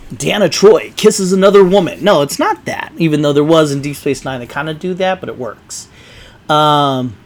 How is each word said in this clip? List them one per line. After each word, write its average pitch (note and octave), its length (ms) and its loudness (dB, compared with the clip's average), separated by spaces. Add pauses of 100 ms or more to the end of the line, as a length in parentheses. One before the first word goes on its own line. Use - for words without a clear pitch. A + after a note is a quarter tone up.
(120)
Deanna E3+ 360 -2
Troi D3 480 0
kisses G3 360 0
another G3 300 6
woman. F3+ 400 2
No, D#3 200 2
it's C#3 160 -4
not F4 260 -4
that. - 320 -8
Even D3+ 260 0
though D3 100 0
there D3 120 2
was D#3 280 4
in C#3 100 -6
Deep C#3+ 140 -8
Space - 280 -6
Nine, C3+ 160 -8
they A#2+ 60 -12
kinda D3+ 280 -8
do F3+ 200 -6
that, F#3 260 -2
but C3+ 80 -10
it A2+ 80 -12
works. - 520 -14 (600)
Um, C#3+ 760 0